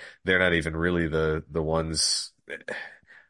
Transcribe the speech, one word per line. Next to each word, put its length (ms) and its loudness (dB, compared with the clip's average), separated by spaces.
they're 160 4
not 140 4
even 220 0
really 320 2
the, 400 0
the 140 -2
ones. 680 -2